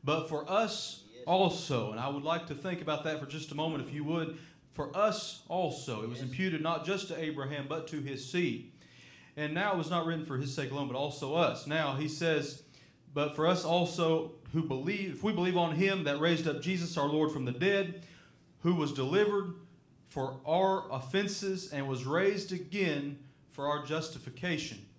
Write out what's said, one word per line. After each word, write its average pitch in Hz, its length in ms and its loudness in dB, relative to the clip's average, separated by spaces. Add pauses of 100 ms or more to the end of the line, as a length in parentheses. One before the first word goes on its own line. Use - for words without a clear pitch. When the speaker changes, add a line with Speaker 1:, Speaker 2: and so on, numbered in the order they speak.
Speaker 1:
but 160 240 0
for 147 220 -6
us - 540 0 (100)
Speaker 2:
Yes. - 140 -16
Speaker 1:
also." 147 640 4
And 110 80 -6
I 131 80 -2
would 143 160 -4
like 165 240 0
to 147 80 -6
think 175 260 -4
about 151 220 -2
that 156 160 -2
for 139 60 -6
just 151 260 -10
a 143 40 -8
moment, 151 300 0
if 127 80 -10
you 147 120 -4
would. 160 320 -2 (340)
For 143 240 -6
us - 540 2
also. 143 520 -2
It 113 60 -4
was 120 120 -6
Speaker 2:
Yes. 127 100 -6
Speaker 1:
imputed 165 320 0
not 156 240 0
just 185 240 -2
to 165 120 -6
Abraham, 143 460 -4
but 156 220 -6
to 151 100 -4
his 131 260 -6
seed. 165 460 -2 (680)
"And 151 160 -2
now 196 200 2
it 180 40 2
was 156 120 -2
not 170 160 0
written 165 200 -2
for 135 120 -4
his 135 160 -2
sake 135 180 -4
alone, 139 160 -2
but 123 100 -4
also 147 380 -2
us." 165 320 2
Now 147 280 0
he 151 120 -2
says, 156 560 0 (500)
"But 147 220 0
for 156 120 4
us 180 160 4
also 165 720 2 (180)
who 165 120 2
believe, 160 500 -2
if 123 100 -8
we 214 80 2
believe 180 240 2
on 165 200 4
him 190 280 4
that 143 160 0
raised 165 280 4
up 135 140 -2
Jesus 170 360 -2
our 143 100 2
Lord 151 240 4
from 139 140 -2
the 123 80 -2
dead, 185 500 2 (580)
who 175 140 4
was 147 160 2
delivered 180 640 2 (520)
for 131 380 -4
our 190 460 4
offenses 190 800 -2
and 139 160 -2
was 127 180 -2
raised 190 460 2
again 151 680 -2 (320)
for 143 160 -4
our 143 180 -2
justification." 156 1000 -4 (120)